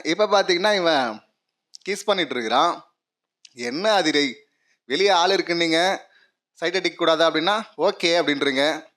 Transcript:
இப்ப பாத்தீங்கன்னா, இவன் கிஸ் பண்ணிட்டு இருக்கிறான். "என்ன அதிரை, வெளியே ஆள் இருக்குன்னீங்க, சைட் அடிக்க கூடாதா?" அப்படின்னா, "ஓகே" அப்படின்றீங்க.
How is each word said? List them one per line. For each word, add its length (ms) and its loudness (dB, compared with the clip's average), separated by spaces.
இப்ப 180 2
பாத்தீங்கன்னா, 500 2
இவன் 460 0
கிஸ் 220 -8
பண்ணிட்டு 300 -2
இருக்கிறான். 580 0
"என்ன 480 -2
அதிரை, 320 0
வெளியே 240 0
ஆள் 200 4
இருக்குன்னீங்க, 680 0
சைட் 220 -6
அடிக்க 220 -4
கூடாதா?" 340 2
அப்படின்னா, 300 -2
"ஓகே" 300 0
அப்படின்றீங்க. 760 0